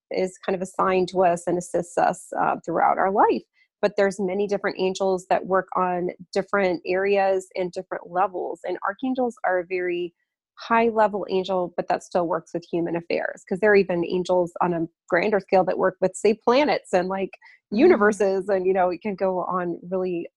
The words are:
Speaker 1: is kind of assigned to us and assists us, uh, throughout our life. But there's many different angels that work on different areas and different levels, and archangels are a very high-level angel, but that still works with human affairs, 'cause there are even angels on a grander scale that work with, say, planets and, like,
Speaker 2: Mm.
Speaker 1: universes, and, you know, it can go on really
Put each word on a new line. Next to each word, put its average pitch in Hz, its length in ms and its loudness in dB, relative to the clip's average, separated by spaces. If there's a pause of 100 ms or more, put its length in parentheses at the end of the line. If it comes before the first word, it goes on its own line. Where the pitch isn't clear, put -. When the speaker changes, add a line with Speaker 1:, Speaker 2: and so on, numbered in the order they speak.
(100)
Speaker 1:
is 185 280 -4
kind - 160 -4
of 175 80 -4
assigned 185 460 0
to 185 160 2
us 175 220 2
and 175 120 0
assists 170 400 -4
us, - 300 0 (120)
uh, 165 240 2
throughout 165 340 2
our 185 120 2
life. 269 320 2 (400)
But 202 140 0
there's 196 220 2
many 202 280 -2
different 196 320 -4
angels 185 500 -2
that - 160 2
work 185 320 0
on 180 340 0 (220)
different 190 540 0
areas 190 600 0 (100)
and 180 160 -4
different 180 380 -10
levels, 180 540 -4
and 180 220 -8
archangels 247 480 -4 (100)
are 180 140 0
a 175 80 -4
very 180 480 -6 (420)
high-level 220 760 0
angel, 185 460 -2
but 180 120 -4
that 185 160 -2
still 175 240 -2
works 170 260 -4
with 170 160 -6
human 165 240 -2
affairs, - 540 -4
'cause 190 100 -4
there 208 140 4
are 202 40 8
even 180 280 2
angels 180 480 0 (100)
on 180 100 2
a 165 140 -2 (220)
grander 190 320 0
scale 185 240 2
that - 140 -2
work 185 220 0
with, 185 140 0
say, 214 180 2
planets 233 640 0
and, 180 140 2
like, 196 220 -6 (420)
Speaker 2:
Mm. 208 60 0
Speaker 1:
universes, 208 680 4
and, 190 160 0
you 185 80 2
know, 185 180 2
it 175 120 -6
can 202 140 -4
go 185 240 -2
on 175 400 -4 (100)
really 185 460 -4